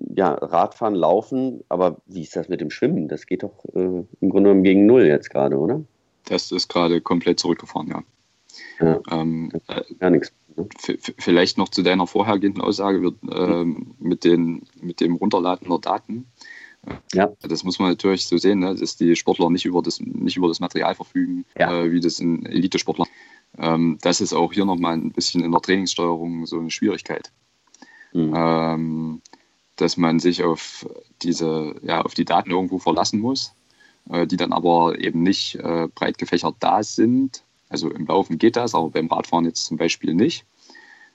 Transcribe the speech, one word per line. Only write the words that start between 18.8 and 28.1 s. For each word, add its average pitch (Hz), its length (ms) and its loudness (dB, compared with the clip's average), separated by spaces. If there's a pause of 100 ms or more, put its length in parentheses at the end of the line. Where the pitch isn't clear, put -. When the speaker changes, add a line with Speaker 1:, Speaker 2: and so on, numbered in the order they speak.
Speaker 2:
die 85 180 4
Sportler 85 360 0
nicht 90 160 0
über 87 160 0
das, 85 180 -4
nicht - 360 -4
über 90 120 2
das 82 100 -2
Material 87 380 -2
verfügen, - 480 -4 (120)
Speaker 1:
Ja. 87 240 2
Speaker 2:
äh, 85 120 2
wie 87 80 2
das 85 180 -2
ein 85 260 -2
Elite-Sportler. 85 640 -2 (520)
Ähm, 82 440 2
das 87 180 2
ist 92 120 -2
auch 82 200 2
hier 98 120 0
nochmal 87 300 0
ein - 180 -4
bisschen 87 320 -2
in 85 80 0
der 85 80 4
Trainingssteuerung 85 840 -2
so 82 120 -6
eine 82 140 -6
Schwierigkeit. - 580 -4 (840)